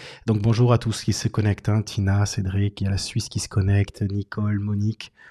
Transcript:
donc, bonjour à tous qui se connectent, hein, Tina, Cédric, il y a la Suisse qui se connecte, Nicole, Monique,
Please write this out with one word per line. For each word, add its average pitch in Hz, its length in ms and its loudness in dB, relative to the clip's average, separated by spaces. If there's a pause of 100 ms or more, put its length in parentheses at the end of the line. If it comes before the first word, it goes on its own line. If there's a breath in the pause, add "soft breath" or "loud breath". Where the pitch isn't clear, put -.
(260 loud breath)
donc, 110 160 2
bonjour 117 300 4
à 117 60 4
tous 113 240 -2
qui 110 100 0
se - 160 -2
connectent, 104 400 0
hein, 107 140 2
Tina, 101 440 2
Cédric, 98 540 -2
il 101 40 0
y - 20 0
a 95 40 0
la 95 80 0
Suisse - 300 -4
qui - 120 -4
se - 80 -8
connecte, 98 540 2
Nicole, 104 560 -2
Monique, 104 540 -4 (180 soft breath)